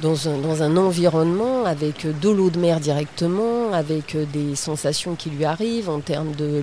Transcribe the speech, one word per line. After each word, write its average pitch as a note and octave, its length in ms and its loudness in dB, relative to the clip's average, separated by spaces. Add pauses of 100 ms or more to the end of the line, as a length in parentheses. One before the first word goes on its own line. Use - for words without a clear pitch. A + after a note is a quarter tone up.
dans D#3 260 2
un, D3 100 0
dans D#3 260 0
un D#3 120 4
environnement F3+ 880 2
avec D3+ 420 -2 (140)
de F#3+ 80 2
l'eau F#3+ 220 4
de E3 80 -2
mer E3+ 220 2
directement, F3+ 920 0
avec D#3 440 -2 (160)
des D3 240 -2
sensations D#3 580 -2
qui D#3+ 160 -8
lui D3 140 -2
arrivent G#3 440 -2
en D3+ 120 -2
termes D3+ 340 -4
de D3 280 -2